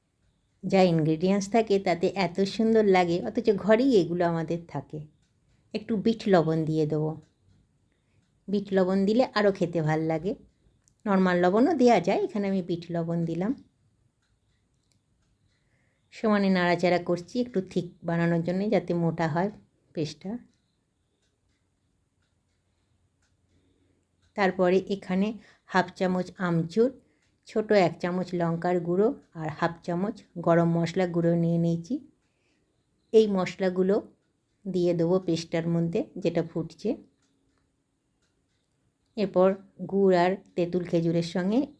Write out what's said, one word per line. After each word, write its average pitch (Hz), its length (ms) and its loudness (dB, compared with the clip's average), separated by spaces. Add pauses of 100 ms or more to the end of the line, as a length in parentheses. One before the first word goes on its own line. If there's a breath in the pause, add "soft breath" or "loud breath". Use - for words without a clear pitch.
(680)
যা 185 160 4
ইনগ্রেডিয়েন্টস 175 680 2
থাকে 220 280 2
তাতে 185 280 -2
এত 185 340 -2
সুন্দর 220 440 2
লাগে, 180 420 2
অথচ 220 240 -2
ঘরেই 220 460 2
এগুলো 170 300 2
আমাদের 165 320 -2 (100)
থাকে। 151 320 -10 (720)
একটু 220 220 -6
বিট 226 320 0
লবণ 160 360 4
দিয়ে 156 220 0
দেবো। 156 340 -4 (1300)
বিট 202 240 -2
লবণ 190 320 2
দিলে 220 200 2 (100)
আরও 208 180 4
খেতে 175 300 -2
ভাল 156 180 0
লাগে। 160 340 -4 (720)
নরমাল 185 380 2
লবণও 226 300 4
দেওয়া 240 260 6
যায়, 208 240 0
এখানে 202 240 -4
আমি 196 140 -2
বিট 170 280 -6
লবণ 170 340 -4
দিলাম। 175 400 -4 (2500)
সমানে 202 400 0
নাড়াচাড়া 175 480 2
করছি 175 420 -4
একটু 240 200 -4
থিক 175 320 -6 (120)
বানানোর 170 380 0
জন্য, 185 280 -4
যাতে 175 240 0
মোটা 165 340 -2
হয় 175 220 -2 (420)
পেস্টটা। 185 460 -8 (4000)
তারপরে 185 540 2
এখানে 196 500 -4 (260 loud breath)
হাফ 180 300 -2
চামচ 185 440 -2
আমচুর, 175 640 0 (460)
ছোট 214 260 -4
এক 175 280 2
চামচ 180 340 -4
লঙ্কার 170 460 0
গুঁড়ো 185 340 0 (200)
আর 160 140 -10
হাফ 165 220 -2 (120)
চামচ 180 400 -6 (160)
গরম 170 300 4
মশলা 170 380 0
গুঁড়ো 170 280 0
নিয়ে 170 240 0
নিয়েছি। 170 480 -2 (1040)
এই 220 140 8
মশলাগুলো 190 840 0 (560)
দিয়ে 175 260 0
দেবো 170 260 2
পেস্টটার 165 480 -4
মধ্যে, 170 360 -2 (120)
যেটা 170 260 -2
ফুটছে। 170 540 -6 (2250)
এরপর 190 380 2 (360)
গুড় 190 260 4
আর 180 200 2 (180)
তেঁতুল 175 300 -2
খেজুরের 165 380 0
সঙ্গে 196 440 -2 (140)